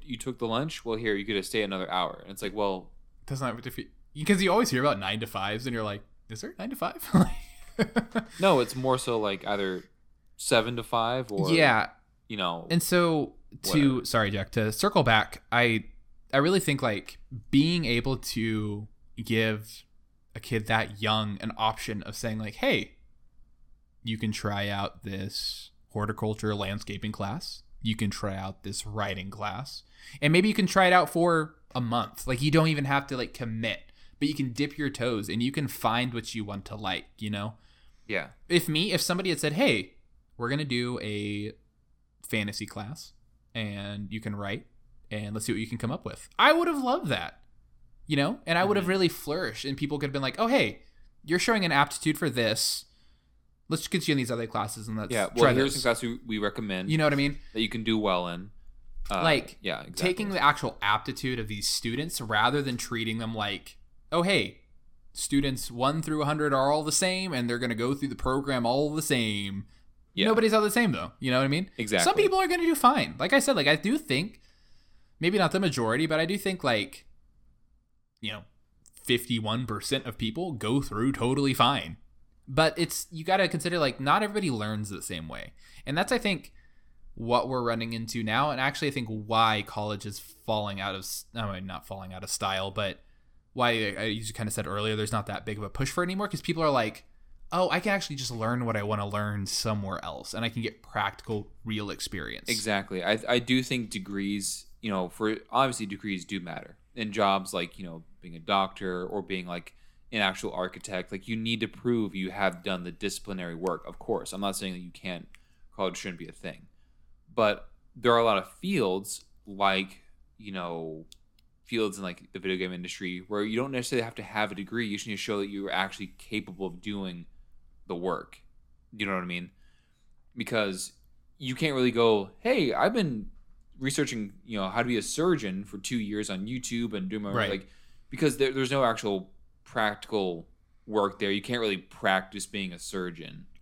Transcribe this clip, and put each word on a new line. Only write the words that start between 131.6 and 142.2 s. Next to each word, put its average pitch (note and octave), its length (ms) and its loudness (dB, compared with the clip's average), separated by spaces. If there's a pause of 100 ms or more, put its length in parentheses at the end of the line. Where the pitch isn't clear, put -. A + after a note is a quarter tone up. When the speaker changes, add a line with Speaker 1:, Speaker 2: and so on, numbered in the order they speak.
Speaker 1:
really B2+ 160 6
go, A2 480 4
"Hey, A3 340 2
I've E3 200 2
been C#3+ 360 -2 (500)
researching, C3 540 -2 (120)
you A2 120 -6
know, F#2+ 120 -2
how A2+ 120 0
to A#2+ 60 0
be B2 100 2
a G#2 40 2
surgeon A2 640 0
for G#2 120 -14
two A#2+ 200 -4
years G#2 320 -4
on F#2+ 180 -6
YouTube A#2+ 460 -4
and F#2+ 160 -4
doing G#2+ 140 -4
my G2+ 80 -4
Speaker 2:
Right. G#2 180 2
Speaker 1:
like," G2 200 -4 (400)
because C3+ 280 2
there, C3+ 140 4
there's C3 200 0
no C#3 140 4
actual G#2 460 0 (320)
practical G2+ 840 -2 (400)
work G2+ 320 2
there. G2+ 120 0
You G2+ 100 0
can't B2 180 -4
really G#2 180 0
practice F#2+ 680 0